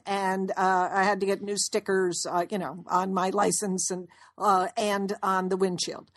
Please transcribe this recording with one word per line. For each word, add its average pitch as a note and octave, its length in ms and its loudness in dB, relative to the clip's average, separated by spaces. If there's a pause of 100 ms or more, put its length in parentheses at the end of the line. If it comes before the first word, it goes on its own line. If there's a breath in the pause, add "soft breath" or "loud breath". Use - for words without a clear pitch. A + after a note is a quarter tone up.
and, F#3+ 460 0
uh, F#3 400 2
I G3 120 2
had G3 180 2
to G3 40 -2
get F#3+ 160 0
new G3+ 160 -6
stickers, F#3+ 720 0
uh, F3 200 0
you G#3+ 80 -2
know, E3+ 300 -6
on F#3+ 260 2
my F#3+ 160 2
license F#3+ 600 0
and, F3+ 180 -6 (300 soft breath)
uh, F#3+ 300 2 (100)
and G3+ 460 -2
on F#3+ 260 0
the F#3+ 80 0
windshield. - 600 -4